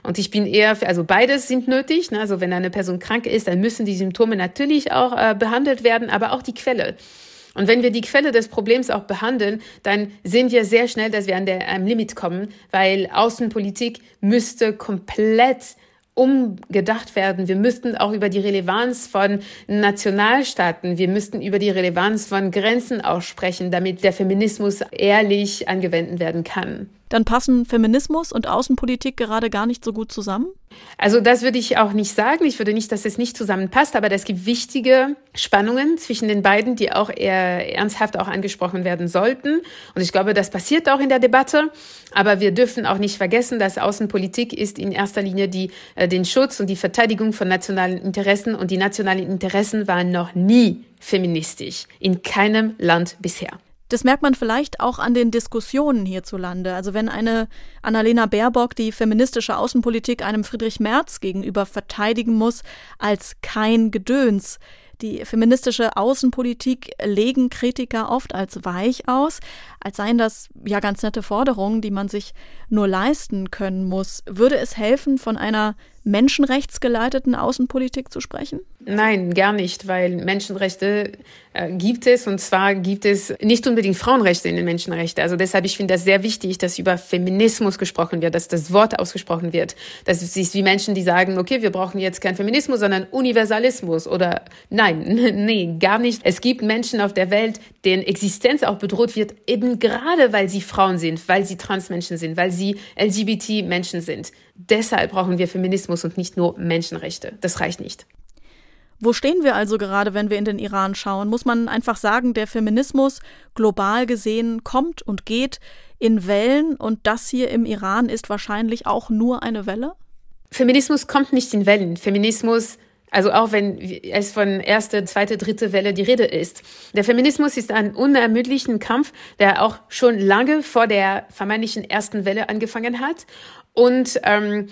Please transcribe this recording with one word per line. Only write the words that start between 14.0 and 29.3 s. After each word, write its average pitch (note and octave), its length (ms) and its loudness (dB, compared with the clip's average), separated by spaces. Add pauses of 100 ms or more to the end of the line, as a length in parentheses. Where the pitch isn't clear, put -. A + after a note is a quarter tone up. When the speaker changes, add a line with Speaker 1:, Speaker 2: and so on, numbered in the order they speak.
Speaker 1:
müsste A3 520 2
komplett A3 1000 0 (380)
umgedacht A3 1040 0
werden. F#3+ 320 0
Wir F#3 80 0
müssten A#3+ 400 0
auch G#3 160 0
über G#3 180 0
die F#3+ 100 -2
Relevanz G3+ 680 -2
von G3+ 320 0 (280)
Nationalstaaten, G3+ 1300 0
wir F3+ 100 2
müssten G#3 340 -2
über G3 180 0
die G3+ 100 0
Relevanz F#3 580 0
von G3 240 0
Grenzen A3 500 0
auch F3 200 0
sprechen, F3+ 500 -6
damit F3+ 320 -2
der F#3+ 100 4
Feminismus G3+ 680 0 (100)
ehrlich G3+ 760 2
angewendet F3 520 -2
werden E3 240 -2
kann. - 460 -8 (200)
Speaker 2:
Dann A3+ 140 2
passen B3 420 2
Feminismus B3+ 680 2
und A3+ 140 -2
Außenpolitik B3+ 680 -2
gerade A3+ 340 -2